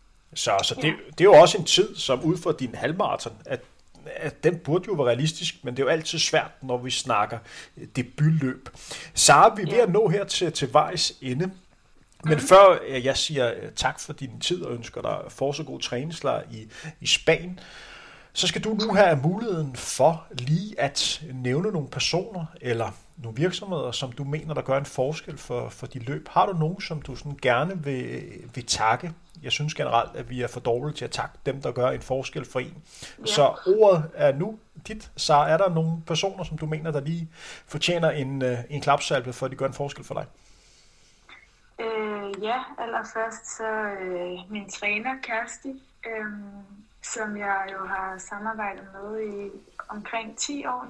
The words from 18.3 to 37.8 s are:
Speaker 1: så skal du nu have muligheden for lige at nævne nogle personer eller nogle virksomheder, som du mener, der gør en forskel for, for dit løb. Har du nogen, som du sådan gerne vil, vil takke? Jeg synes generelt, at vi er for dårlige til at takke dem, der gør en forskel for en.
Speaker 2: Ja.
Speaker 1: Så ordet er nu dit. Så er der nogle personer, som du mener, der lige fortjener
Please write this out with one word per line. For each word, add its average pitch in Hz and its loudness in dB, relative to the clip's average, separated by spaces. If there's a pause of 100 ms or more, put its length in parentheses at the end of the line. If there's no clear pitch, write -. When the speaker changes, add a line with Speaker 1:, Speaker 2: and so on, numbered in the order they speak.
Speaker 1:
så - -2
skal - -4
du 220 -2
nu 214 0
have 185 8
muligheden 170 -2
for 160 2
lige 156 -2
at - -2 (100)
nævne 131 -2
nogle 151 -4
personer 175 -4 (160)
eller 117 -4 (260)
nogle 113 -12
virksomheder, 175 -2
som 127 -6
du 143 -8
mener, 151 -6
der 139 -2
gør 135 2
en 139 -2
forskel 143 -4
for, 120 -8
for - -14
dit 117 -12
løb. 139 -8
Har 190 4
du 202 -2
nogen, 165 -2
som 151 -8
du 127 -12
sådan 143 -10
gerne 147 2
vil, 127 -6 (320)
vil 123 -10
takke? 117 0 (300)
Jeg 120 -8
synes 151 -2
generelt, 120 0
at 120 -10
vi 123 -6
er 117 -2
for - -10
dårlige 127 -2
til 165 -10
at - -10
takke - -6
dem, 135 -4
der 135 -4
gør 123 2
en 127 -2
forskel 131 -6
for - -6
en. - -8 (360)
Speaker 2:
Ja. - -12
Speaker 1:
Så 143 4 (120)
ordet 190 6
er 147 4
nu 202 -6 (280)
dit. 214 -12
Så - 0
er 151 6
der 190 4
nogle 165 0
personer, 185 -2
som 156 -8
du 160 -8
mener, 156 -6
der 147 -2
lige 160 -4 (380)
fortjener 165 0